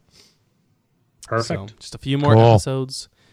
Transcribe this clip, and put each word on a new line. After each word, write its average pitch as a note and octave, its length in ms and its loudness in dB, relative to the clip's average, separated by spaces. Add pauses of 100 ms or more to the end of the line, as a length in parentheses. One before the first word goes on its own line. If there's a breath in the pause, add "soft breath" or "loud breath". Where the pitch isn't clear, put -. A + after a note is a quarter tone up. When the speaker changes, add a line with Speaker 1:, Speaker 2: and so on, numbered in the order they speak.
(1300 soft breath)
Speaker 1:
Perfect. G#2+ 420 -8
Speaker 2:
So - 100 -20
just - 160 -20
a - 20 -16
few C3+ 200 -6
more C#3+ 160 2
Speaker 3:
Cool. A2+ 180 6
Speaker 2:
episodes C3 560 -2 (260)